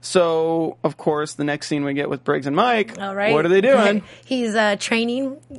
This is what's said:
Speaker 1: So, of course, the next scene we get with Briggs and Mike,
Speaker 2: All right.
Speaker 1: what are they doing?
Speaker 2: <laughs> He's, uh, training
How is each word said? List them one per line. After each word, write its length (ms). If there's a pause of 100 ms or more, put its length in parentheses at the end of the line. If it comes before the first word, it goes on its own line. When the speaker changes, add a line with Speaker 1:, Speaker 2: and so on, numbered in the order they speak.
Speaker 1:
So, 840
of 120
course, 380
the 100
next 220
scene 180
we 80
get 160
with 160
Briggs 220
and 80
Mike, 460
Speaker 2:
All 160
right. 180
Speaker 1:
what 100
are 40
they 120
doing? 420 (120)
Speaker 2:
<laughs> 100
He's, 300
uh, 240
training 580 (220)